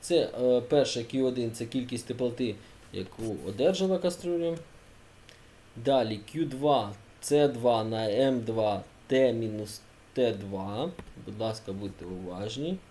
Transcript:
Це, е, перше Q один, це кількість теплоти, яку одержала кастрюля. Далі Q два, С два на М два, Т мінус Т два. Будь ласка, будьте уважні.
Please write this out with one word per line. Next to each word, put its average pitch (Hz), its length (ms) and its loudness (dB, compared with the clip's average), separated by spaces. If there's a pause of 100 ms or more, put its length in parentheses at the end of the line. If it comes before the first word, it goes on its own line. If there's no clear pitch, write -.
Це, 165 300 2 (100)
е, 123 200 6
перше 127 380 2
Q 131 240 -2
один, 123 280 0
це 117 140 -6
кількість 123 420 -4
теплоти, 120 480 -2 (380)
яку 104 420 -6 (120)
одержала 185 500 2
кастрюля. 175 600 -2 (1200)
Далі 117 440 2 (140)
Q 160 120 -2
два, 131 480 0 (280)
С 147 260 4
два 120 360 2
на 110 280 0
М 127 300 4
два, 110 420 0 (240)
Т 131 260 4
мінус 107 480 -4 (320)
Т 120 200 2
два. 101 580 -6 (340)
Будь 101 140 -12
ласка, 110 340 -6
будьте 98 320 -8
уважні. 98 720 -8 (140)